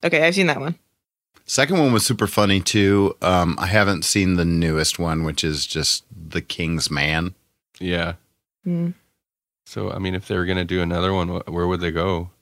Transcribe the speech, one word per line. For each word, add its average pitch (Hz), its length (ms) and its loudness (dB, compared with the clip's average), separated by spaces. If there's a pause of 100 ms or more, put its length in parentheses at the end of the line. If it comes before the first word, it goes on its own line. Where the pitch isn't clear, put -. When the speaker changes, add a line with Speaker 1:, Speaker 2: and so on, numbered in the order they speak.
Speaker 1:
Okay, 165 220 2
I've 170 80 2
seen 190 140 2
that 143 120 0
one. 151 140 -6 (720)
Speaker 2:
Second 147 320 2
one 139 160 4
was 107 100 4
super 107 220 0
funny 98 340 4
too. 98 640 4
Um, 87 360 2
I 87 80 -2
haven't 98 380 2
seen 92 320 2
the 87 80 2
newest 82 540 0
one, 80 260 -2
which 78 180 -4
is 76 240 -2
just - 380 -4 (100)
The 80 280 -8
King's 82 480 -4
Man. 80 440 -2 (480)
Speaker 3:
Yeah. 87 340 -4 (480)
Speaker 1:
Hmm. 170 260 -2 (760)
Speaker 3:
So, 98 260 -8
I 90 80 -8
mean, 95 160 -4
if 92 140 -8
they 101 80 -2
were 90 80 0
gonna 90 220 -2
do 90 160 0
another 87 320 0
one, 90 140 0
wh-, 87 220 -6
where 85 160 -2
would 90 140 0
they 87 100 -2
go? 87 380 -2 (140)